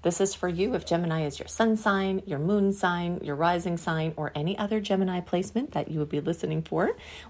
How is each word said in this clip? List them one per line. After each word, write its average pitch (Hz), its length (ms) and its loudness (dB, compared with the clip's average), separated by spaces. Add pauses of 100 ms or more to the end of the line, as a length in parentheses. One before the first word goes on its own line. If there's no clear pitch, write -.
This 175 200 0
is 196 120 2
for - 140 -4
you 185 280 0
if 180 100 -4
Gemini 165 400 2
is 143 140 -6
your - 100 -10
sun 226 260 4
sign, 190 500 2
your 151 140 -2
moon 196 320 4
sign, 175 500 0
your 143 140 -4
rising 170 400 2
sign, 160 400 0
or 151 180 -4
any 156 240 -2
other 214 220 0
Gemini 190 400 2
placement 190 540 -2
that - 180 -2
you 156 80 -2
would 147 80 0
be 147 140 0
listening 156 400 -2
for. 185 340 0 (340)